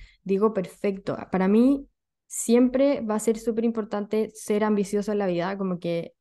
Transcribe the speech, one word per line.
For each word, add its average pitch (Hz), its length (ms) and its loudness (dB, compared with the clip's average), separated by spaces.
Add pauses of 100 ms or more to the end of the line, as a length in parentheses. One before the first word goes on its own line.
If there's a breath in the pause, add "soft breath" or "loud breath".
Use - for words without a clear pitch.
(240 loud breath)
digo, 196 300 2
"Perfecto". 190 640 -4 (140)
Para 185 160 2
mí 254 400 4 (400)
siempre 254 760 2
va 214 140 -2
a 214 40 -2
ser 214 200 0
súper 233 260 -2
importante 214 680 -4
ser 208 300 -2
ambicioso 208 480 0
en 208 80 -2
la 202 80 -2
vida, 180 300 -2
como 185 220 -4
que 170 420 -6